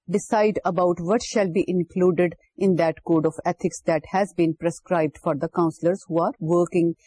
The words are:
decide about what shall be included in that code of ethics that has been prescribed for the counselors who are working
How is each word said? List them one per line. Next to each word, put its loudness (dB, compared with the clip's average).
decide 0
about 0
what 2
shall -2
be 2
included 0
in 4
that 0
code 4
of -2
ethics -6
that -2
has -2
been 2
prescribed -2
for 0
the -4
counselors 0
who -2
are -2
working 0